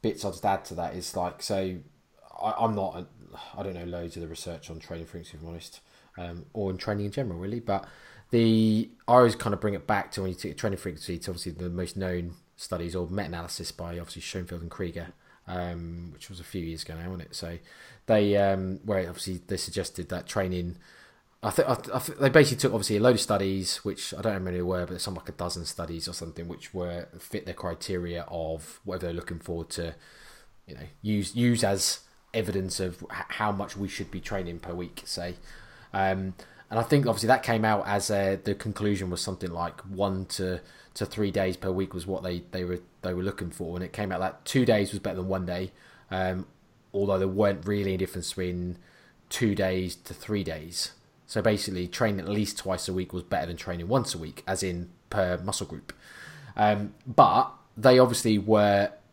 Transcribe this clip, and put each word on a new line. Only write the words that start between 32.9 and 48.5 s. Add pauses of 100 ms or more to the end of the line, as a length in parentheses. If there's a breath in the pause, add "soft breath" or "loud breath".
h-,
how
much
we
should
be
training
per
week,
say. (580 loud breath)
Um, (340 loud breath)
and
I
think
obviously
that
came
out
as
a,
the
conclusion
was
something
like
one
to, (340 loud breath)
to
three
days
per
week
was
what
they,
they
were, (220)
they
were
looking
for,
and
it
came
out
that
two
days
was
better
than
one
day, (380 loud breath)
um, (460)
although
there
weren't
really
any
difference
between (520 soft breath)